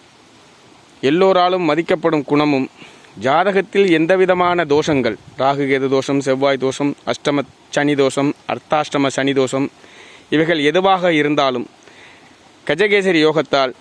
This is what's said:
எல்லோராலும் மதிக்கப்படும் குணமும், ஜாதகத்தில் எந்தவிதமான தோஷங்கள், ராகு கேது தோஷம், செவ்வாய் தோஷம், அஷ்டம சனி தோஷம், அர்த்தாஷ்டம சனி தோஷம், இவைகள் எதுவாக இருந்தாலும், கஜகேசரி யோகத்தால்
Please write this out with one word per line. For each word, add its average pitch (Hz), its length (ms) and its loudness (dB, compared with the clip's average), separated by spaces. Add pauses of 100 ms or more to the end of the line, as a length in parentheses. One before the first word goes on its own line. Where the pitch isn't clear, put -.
(1040)
எல்லோராலும் 180 640 2
மதிக்கப்படும் 160 640 0
குணமும், 147 360 2 (540)
ஜாதகத்தில் 185 720 0
எந்தவிதமான 175 760 2
தோஷங்கள், 139 520 0 (200)
ராகு 139 280 0
கேது 135 240 0
தோஷம், 139 320 0
செவ்வாய் 135 400 0
தோஷம், 139 300 -2 (140)
அஷ்டம 143 380 -2 (260)
சனி 147 260 0
தோஷம், 139 340 0 (180)
அர்த்தாஷ்டம 139 680 -2
சனி 135 180 -2
தோஷம், 135 340 -2 (640)
இவைகள் 160 400 0
எதுவாக 185 440 2
இருந்தாலும், 143 520 0 (1000)
கஜகேசரி 190 520 0
யோகத்தால் 147 600 0